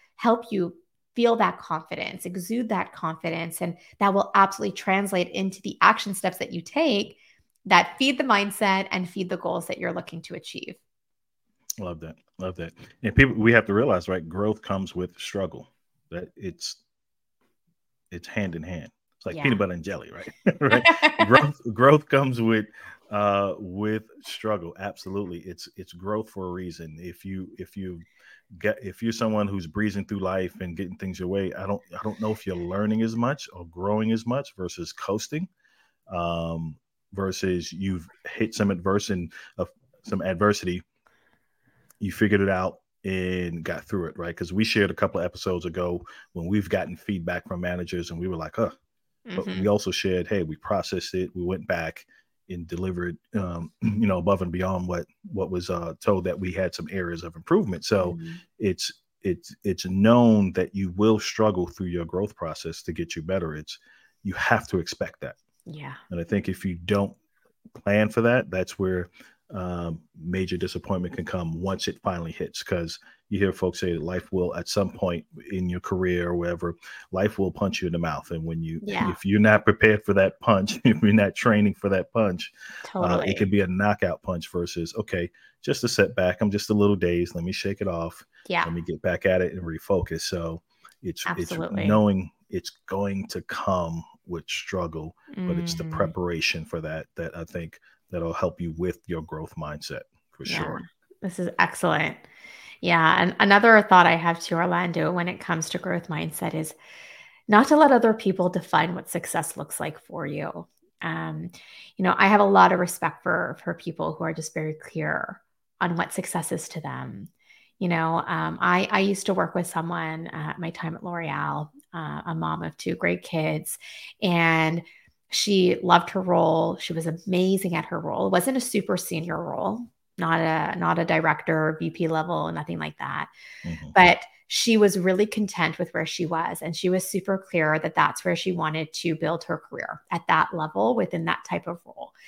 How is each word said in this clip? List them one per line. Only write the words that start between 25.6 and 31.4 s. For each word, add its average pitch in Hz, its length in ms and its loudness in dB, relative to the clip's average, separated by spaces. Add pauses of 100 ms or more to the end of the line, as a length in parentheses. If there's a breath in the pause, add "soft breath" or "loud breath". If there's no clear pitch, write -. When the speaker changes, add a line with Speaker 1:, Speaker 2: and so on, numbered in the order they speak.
Speaker 2:
it's - 160 -16
growth 104 360 -6
for 92 180 -8
a 90 40 -6
reason. 82 480 -10
If 87 240 -14
you, 95 240 -8 (120)
if - 180 -16
you 90 240 -10 (580 soft breath)
get, 104 240 -2
if 98 200 -12
you're 113 80 0
someone 107 360 0
who's 98 200 -6
breezing 101 380 -2
through 101 140 -6
life 95 420 -4
and 87 140 -8
getting 92 220 -8
things 95 220 -8
your 90 80 -6
way, 95 260 -2